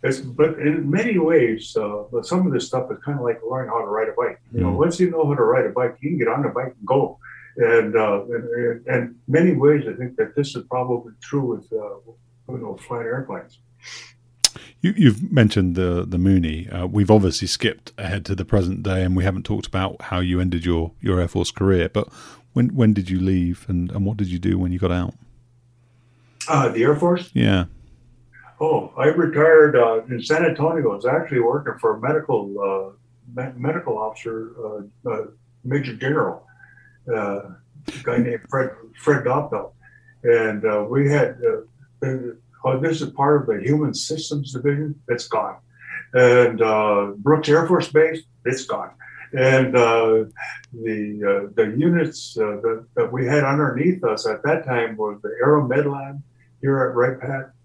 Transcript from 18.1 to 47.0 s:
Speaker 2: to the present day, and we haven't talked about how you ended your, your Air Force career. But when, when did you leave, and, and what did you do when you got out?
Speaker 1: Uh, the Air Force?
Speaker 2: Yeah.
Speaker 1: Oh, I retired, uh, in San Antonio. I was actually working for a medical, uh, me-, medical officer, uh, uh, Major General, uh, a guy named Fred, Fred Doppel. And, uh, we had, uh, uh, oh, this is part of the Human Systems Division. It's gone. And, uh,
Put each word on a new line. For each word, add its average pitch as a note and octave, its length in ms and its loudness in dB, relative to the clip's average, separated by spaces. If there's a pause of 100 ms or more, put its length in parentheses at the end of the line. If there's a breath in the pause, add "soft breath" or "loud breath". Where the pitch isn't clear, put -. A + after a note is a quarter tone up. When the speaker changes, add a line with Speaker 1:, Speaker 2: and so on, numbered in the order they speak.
Speaker 2:
to G2 100 -4
the F2+ 100 -6
present F#2+ 380 0
day, F#2 180 0
and F#2 140 0
we F2+ 80 2
haven't F#2 200 -2
talked G#2 220 -4
about F#2+ 340 -4
how - 200 -6
you F2+ 200 0
ended F2 240 -2
your, E2 280 0 (100)
your F2+ 180 0
Air E2+ 80 0
Force F2+ 220 -2
career. F#2 400 2
But - 200 -4 (440 loud breath)
when, B2+ 220 2
when A2+ 180 6
did F#2+ 160 -2
you F#2 100 0
leave, F#2 480 0
and, F2+ 220 -2
and G2 160 -2
what G#2 120 -2
did G2+ 100 -2
you F2+ 100 -6
do F#2 220 0
when F2+ 120 -2
you F2+ 60 -4
got F2 140 0
out? F2+ 240 -4 (1300)
Speaker 1:
Uh, C#3 220 2
the A#2 140 0
Air C#3+ 120 4
Force? F3 380 0
Speaker 2:
Yeah. G2 320 4 (960 loud breath)
Speaker 1:
Oh, D#3 340 0
I C#3 120 2
retired, D#3 680 6
uh, A2+ 300 4
in B2 160 -6
San D#3+ 240 2
Antonio. D3+ 460 0
I G2+ 40 -4
was G#2 100 -8
actually C3+ 360 0
working A#2+ 380 -2
for A2+ 180 0
a - 20 -14
medical, G2+ 960 -2 (400)
uh, B2+ 60 -8
me-, C3 160 -8
medical C3+ 400 -4
officer, A2 540 -8 (120)
uh, G#2+ 460 -10
uh, G#2+ 160 -6 (380)
Major B2+ 320 -4
General, C3 500 -4 (640 soft breath)
uh, G2+ 380 -4
a - 560 -16
guy A#2+ 160 -2
named A#2+ 300 -2
Fred, C3 200 -2 (320)
Fred C3+ 240 2
Doppel. C3+ 460 -4 (520 soft breath)
And, A2+ 400 2
uh, G#2 240 0
we C#3 220 2
had, C#3+ 340 2
uh, - 640 -4
uh, C3 100 -4 (460)
oh, C3 160 0
this D#3+ 220 -2
is D3 100 -6
part C#3+ 300 2
of B2 60 -6
the G#2 140 -2
Human C#3+ 320 0
Systems C#3+ 600 -6
Division. C#3+ 420 -2 (140)
It's A#2+ 180 -4
gone. A#2+ 300 -4 (560 loud breath)
And, B2 480 6
uh, G#2+ 560 2